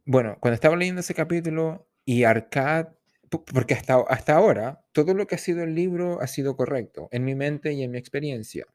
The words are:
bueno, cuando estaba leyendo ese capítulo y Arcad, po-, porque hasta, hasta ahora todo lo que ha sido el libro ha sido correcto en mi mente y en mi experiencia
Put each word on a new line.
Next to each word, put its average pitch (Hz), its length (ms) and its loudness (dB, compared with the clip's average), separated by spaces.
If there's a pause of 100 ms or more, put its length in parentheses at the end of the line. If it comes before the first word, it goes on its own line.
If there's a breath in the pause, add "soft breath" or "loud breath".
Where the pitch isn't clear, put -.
bueno, 123 340 2
cuando 120 140 2
estaba 156 220 4
leyendo 180 240 -2
ese 175 140 -8
capítulo 160 760 -2 (160)
y 120 200 2
Arcad, 139 640 2 (420)
po-, - 140 -4
porque 131 300 0
hasta, 127 240 2 (100)
hasta 131 260 0
ahora 143 580 2
todo 156 220 2
lo 196 120 0
que 180 100 -4
ha - 20 -6
sido 170 260 -4
el 160 100 -4
libro 175 480 -2
ha 135 60 -2
sido 135 280 -4
correcto 127 560 -4
en 123 120 -2
mi 135 120 -2
mente 147 360 -4
y 139 120 -4
en 123 80 -6
mi 123 60 -8
experiencia 135 760 -8